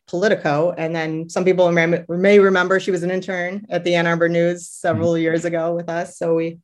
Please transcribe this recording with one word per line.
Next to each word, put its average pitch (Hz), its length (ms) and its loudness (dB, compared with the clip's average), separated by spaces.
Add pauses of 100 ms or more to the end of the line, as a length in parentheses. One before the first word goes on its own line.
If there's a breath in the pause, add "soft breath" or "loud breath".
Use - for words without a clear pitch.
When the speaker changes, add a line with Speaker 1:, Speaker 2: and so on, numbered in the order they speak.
Speaker 1:
Politico. 175 680 0
And 160 200 -4
then 160 340 -6
some 185 160 -2
people 180 220 4
remem-, 170 420 0
may 190 300 4
remember 190 400 4
she 185 100 -6
was 175 140 -2
an 180 80 -2
intern 185 580 -6
at 175 140 -4
the 175 120 0
Ann 170 120 2
Arbor 170 220 2
News 170 380 0
several 170 460 -2
Speaker 2:
Mm-hmm. 165 80 0
Speaker 1:
years 165 240 0
ago 170 300 -2
with 170 140 -8
us. 175 280 -6
So 170 160 -2
we 165 300 -2